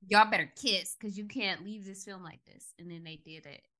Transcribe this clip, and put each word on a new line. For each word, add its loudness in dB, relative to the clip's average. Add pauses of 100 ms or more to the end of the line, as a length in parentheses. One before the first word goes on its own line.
Y'all 10
better 2
kiss 0
'cause -6
you -6
can't -2
leave -10
this -14
film -12
like -14
this." -20
And -12
then -10
they -12
did -16
it. -18 (140)